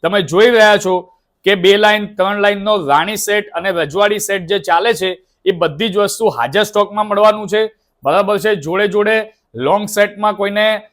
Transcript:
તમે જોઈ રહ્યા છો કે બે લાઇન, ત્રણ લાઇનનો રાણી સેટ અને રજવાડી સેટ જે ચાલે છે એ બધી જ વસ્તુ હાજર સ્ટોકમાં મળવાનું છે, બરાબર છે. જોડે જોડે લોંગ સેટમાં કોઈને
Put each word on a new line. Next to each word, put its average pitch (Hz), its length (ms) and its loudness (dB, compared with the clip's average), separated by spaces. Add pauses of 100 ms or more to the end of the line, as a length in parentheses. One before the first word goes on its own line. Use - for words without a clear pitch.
તમે 196 180 0
જોઈ 180 280 2
રહ્યા 214 280 6
છો 180 360 -4 (300)
કે 196 120 2
બે 190 220 4
લાઇન, 208 280 2
ત્રણ 202 340 -4
લાઇનનો 202 480 0
રાણી 165 280 2
સેટ 208 340 -2
અને 180 220 -4
રજવાડી 185 480 0
સેટ 196 280 -4
જે 196 120 0
ચાલે 180 340 0
છે 180 300 -4 (220)
એ 185 60 2
બધી 170 380 -2
જ 185 80 -4
વસ્તુ 208 300 -2
હાજર 139 360 0
સ્ટોકમાં 208 440 -2
મળવાનું 208 400 2
છે, 214 240 -2 (320)
બરાબર 196 340 0
છે. 208 180 0
જોડે 175 320 -2
જોડે 214 460 -2 (220)
લોંગ 175 320 -2
સેટમાં 208 460 -2
કોઈને 208 480 -2 (120)